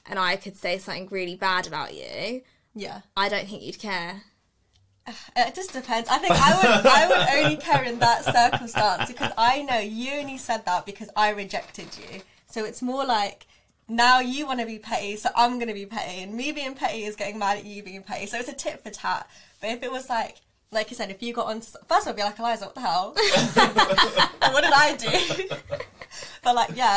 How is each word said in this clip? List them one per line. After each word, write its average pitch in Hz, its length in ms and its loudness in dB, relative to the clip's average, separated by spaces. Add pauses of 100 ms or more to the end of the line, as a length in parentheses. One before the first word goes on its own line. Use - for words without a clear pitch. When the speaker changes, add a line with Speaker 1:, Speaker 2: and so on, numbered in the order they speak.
Speaker 1:
and 196 120 -6
I 185 180 0
could 196 200 -12
say 185 220 -2
something 185 300 -10
really 185 280 -6
bad 185 300 0
about 147 280 -8
you. 139 480 -10 (320)
Speaker 2:
Yeah. 202 280 -12 (140)
Speaker 1:
I 202 120 0
don't 202 180 -4
think 202 160 -14
you'd 135 160 -12
care. 185 480 -8
Speaker 2:
<sighs> - 60 -20 (1040)
It 247 180 2
just 381 180 -10
depends. 233 360 -4
I 277 100 2
think 339 160 4
I 294 220 6
would, 226 300 6
I 285 220 8
would 302 360 4
only 302 120 2
care 294 260 2
in 233 180 -4
that 233 240 4
circumstance 240 840 2
because - 260 -6
I 254 260 4
know 262 160 0
you 220 340 -6
only 277 260 -6
said 226 280 -4
that 180 200 0
because 202 300 -12
I 208 140 4
rejected 190 580 -8 (100)
you. - 220 -16 (260)
So 220 180 -6
it's - 180 -8
more 262 220 -2
like 214 420 -2 (420)
now 240 320 6
you 262 260 -4
wanna 247 200 -4
be 220 120 -10
petty, 208 380 -6
so 214 180 -4
I'm 240 240 4
gonna 233 160 -4
be 196 120 -10
petty, 180 360 -8
and 202 120 -12
me 269 180 -4
being 269 240 -8
petty 220 280 -4
is 208 120 -8
getting 208 240 -8
mad 202 180 0
at 202 60 -14
you 202 180 -14
being 190 220 -16
petty. 202 220 -8
So 233 120 -6
it's 247 100 -8
a 277 40 -10
tit - 320 -8
for 214 60 -14
tat. - 380 -6 (320)
But 208 100 -4
if 247 120 -8
it 254 80 -6
was 262 180 -8
like, 226 280 -4 (340)
like 214 200 -2
you 240 60 -12
said, 202 140 -6
if 196 120 -16
you 240 100 -6
got 233 140 -4
onto 226 200 -8
s-, - 100 -16 (120)
first 349 180 2
of - 20 -4
all, - 40 -2
I'd - 40 -12
be 208 60 -2
like, 208 160 -2
"Eliza, 226 280 -2
what - 100 -16
the 262 60 -10
hell? 185 320 0
<laughs> - 1400 4
What 285 100 4
did 330 100 2
I 294 240 6
do?" 359 580 -2
<laughs> - 240 -8 (640)
But, 247 120 4
like, 226 200 2
yeah, 247 220 2